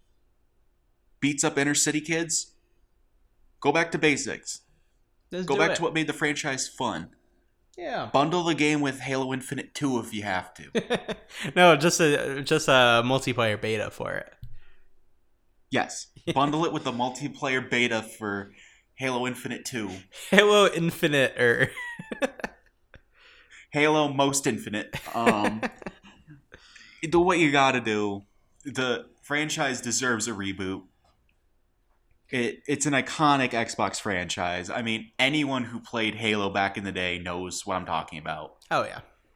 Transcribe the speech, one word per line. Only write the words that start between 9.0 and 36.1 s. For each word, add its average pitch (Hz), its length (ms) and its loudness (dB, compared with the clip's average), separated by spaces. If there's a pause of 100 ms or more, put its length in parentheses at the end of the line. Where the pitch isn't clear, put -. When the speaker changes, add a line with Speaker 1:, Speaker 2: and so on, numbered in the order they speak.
Speaker 1:
Halo 131 300 -2
Infinite 127 440 -6
two 131 240 0
if 110 140 -8
you 104 100 -6
have 92 320 -4
to. - 600 -6 (120)
Speaker 2:
<laughs> - 280 -10
No, 180 200 10
just 160 260 4
a, 139 400 2
just 151 260 0
a 120 380 6
multiplayer 120 560 0
beta 110 300 -2
for - 240 -8
it. - 180 -10 (1400)
Speaker 1:
Yes. - 380 -4 (140)
Speaker 2:
<laughs> 165 120 -4
Speaker 1:
Bundle 147 320 2
it 151 80 -2
with 151 100 -4
the 131 80 -2
multiplayer 127 760 -4
beta 120 320 2
for 202 500 -6 (440)
Halo 127 320 -2
Infinite 120 380 -8
two. 110 240 -6 (420)
Speaker 2:
Halo 208 360 8
Infinite, 160 720 0
or 120 320 4 (500)
<laughs> 269 80 0 (1400)
Speaker 1:
Halo 151 400 2
Most 139 360 0
Infinite. 107 480 -4 (200)
Um, 208 460 2 (720)
Speaker 2:
<laughs> - 760 -20
Speaker 1:
do 170 100 6
what 175 200 6
you 151 120 6
gotta 135 300 6
do. 104 420 -2 (420)
The 127 400 -2 (160)
franchise 147 600 -2
deserves 117 460 -2
a 117 40 -4
reboot. 98 520 -6 (1500)
It, 120 360 -2
it's 143 180 0
an 147 80 2
iconic 135 580 2
Xbox 113 480 -2
franchise. 90 720 -4
I 120 120 -4
mean, 110 360 -4
anyone 135 480 0
who 117 140 -10
played 110 360 -4